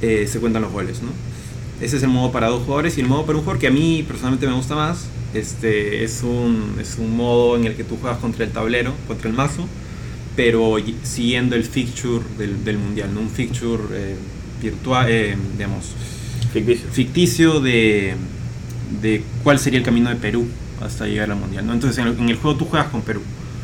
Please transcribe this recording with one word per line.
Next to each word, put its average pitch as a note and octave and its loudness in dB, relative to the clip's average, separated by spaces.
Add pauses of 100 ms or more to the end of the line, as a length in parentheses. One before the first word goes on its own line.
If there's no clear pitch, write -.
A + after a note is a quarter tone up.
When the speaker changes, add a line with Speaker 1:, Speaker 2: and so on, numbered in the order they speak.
Speaker 1:
eh, A2 4
se A#2 -2
cuentan A2+ 2
los G2 -2
goles, G2+ -4
¿no? A#2+ -6 (720)
Ese C3+ 0
es B2+ 0
el C3 4
modo B2+ 4
para A#2 2
dos B2 0
jugadores, D3 0
y - 2
el B2 2
modo C#3+ 4
para D3+ 2
un D3+ 0
jugador - 0
que C3+ 2
a - 4
mí D#3 4
personalmente B2+ 0
me B2+ 2
gusta C3 -2
más, D#3 -2 (260)
este, G#2+ 0
es A2+ -4
un, A#2 0
es - -6
un A2+ -2
modo A#2+ 4
en A#2 4
el G#2+ 0
que A2 -6
tú A2+ -6
juegas A#2 -4
contra A2+ -2
el G#2 -2
tablero, A#2 0 (160)
contra A2+ -6
el A2 -2
mazo, D3 -2 (720)
pero A2+ 4
y-, A2+ -2
siguiendo B2 0
el A2+ 2
fixture A#2+ -2 (120)
del, G2+ -4
del G#2 0
mundial, G2+ -2
¿no? G#2+ -2
Un A2 -4
fixture, A#2 -2 (100)
eh, G2 -4 (460)
virtua-, B2 0
eh, G#2+ 2 (220)
digamos, G2 -4 (600)
Speaker 2:
Ficticio. A#2 2
Speaker 1:
ficticio D#3+ 4
de, A2 4 (880)
de G#2+ 2 (200)
cuál C#3+ 6
sería C3 2
el B2+ 2
camino A#2+ 4
de A#2 0
Perú A#2 0 (340)
hasta A2 -4
llegar G#2 0
al G2+ 0
mundial, G2 -4
¿no? A#2 0
Entonces, A#2+ 2
en A#2 2
el, A#2 0
en A#2+ 2
el A#2 2
juego D3+ 2
tú D#3+ 0
juegas D3+ 0
con A2 -4
Perú, G#2 -4 (440)